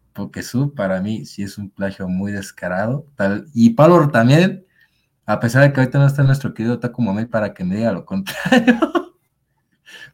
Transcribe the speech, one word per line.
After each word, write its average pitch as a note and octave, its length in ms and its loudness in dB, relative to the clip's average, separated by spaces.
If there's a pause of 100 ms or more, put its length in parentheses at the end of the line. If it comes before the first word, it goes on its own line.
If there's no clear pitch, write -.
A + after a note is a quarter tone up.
(120)
Pokesu B2 600 -6
para F#2+ 260 -4
mí G#2+ 240 -6
sí - 200 -12
es G2+ 120 -12
un G2+ 140 -12
plagio G2 380 -8
muy F#2+ 220 -4
descarado. G2+ 760 -6 (100)
Tal, G2+ 380 -4
y A#2 160 6
Palor D3+ 420 6
también, C#3 540 4 (580)
a G#2+ 140 -2
pesar A#2+ 240 2
de C#3+ 100 6
que C3+ 80 -2
ahorita C3 200 0
no C#3 60 6
está C#3 180 2
nuestro C3+ 280 0
querido A#2 220 -2
Otaku A#2+ 260 -6
Mohamed G#2+ 280 -2
para G#2+ 260 -4
que - 100 -14
me F2+ 120 -4
diga A2 160 -2
lo E2+ 120 -8
contrario. A#3 760 -2
<laughs> - 360 -6 (960)